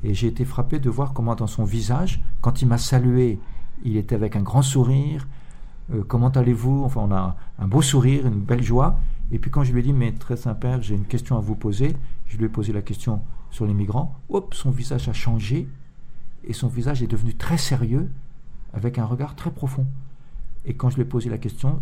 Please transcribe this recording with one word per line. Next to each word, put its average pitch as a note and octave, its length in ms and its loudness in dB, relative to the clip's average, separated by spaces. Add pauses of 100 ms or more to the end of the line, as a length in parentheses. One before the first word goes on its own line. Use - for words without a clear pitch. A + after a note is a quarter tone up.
Et G#2 120 0
j'ai A#2 120 0
été A2+ 160 -2
frappé - 360 2
de C3+ 100 2
voir C3+ 240 -2
comment, A#2 220 0
dans A#2+ 120 -4
son - 160 -2
visage, A#2 580 2 (200)
quand C3 220 4
il C3 40 6
m'a A#2 120 4
salué, B2 600 4 (440)
il A2 140 0
était G#2 180 0
avec G#2+ 200 0
un G#2 60 0
grand A#2 220 4
sourire. C3+ 640 2 (680)
Euh, « G#2+ 140 -2
Comment B2 220 2
allez-vous ? » B2+ 560 2
Enfin, C3+ 160 0
on G2+ 120 2
a F#2 240 0 (220)
un G2 80 -2
beau F#2+ 140 4
sourire, C3+ 460 4
une G#2 140 0
belle A#2+ 220 0
joie. A#2+ 360 6 (320)
Et A#2+ 80 0
puis, C3 120 2
quand C#3+ 120 4
je B2+ 80 2
lui A#2+ 80 4
ai A#2+ 40 2
dit, « C3+ 100 2
Mais D3 180 2
très - 240 -4
Saint-Père, A#2+ 460 -2
j'ai G#2+ 140 0
une G#2 100 2
question A#2+ 320 -2
à - 20 2
vous G#2 160 -2
poser », A2+ 400 0 (300)
je - 120 0
lui G#2+ 60 0
ai A2 60 0
posé G#2+ 240 -2
la G#2 80 -2
question G#2 400 -2 (300)
sur - 140 -4
les G2+ 80 0
migrants. G2+ 540 -2
Hop, G3 260 -2
son - 160 0
visage C3+ 380 -2
a - 60 -2
changé. A2+ 560 0 (760)
Et - 80 -8
son A#2+ 160 -4
visage B2 340 0
est A2+ 60 0
devenu A2+ 260 2
très - 240 0
sérieux, B2+ 540 0 (600)
avec A#2 260 -4
un A2+ 60 0
regard B2 300 -4
très - 140 -6
profond. C3 380 -4 (800)
Et B2+ 80 -4
quand - 160 0
je B2+ 60 -2
lui B2+ 80 0
ai - 20 0
posé B2 240 -4
la A2 80 -6
question, C3+ 440 0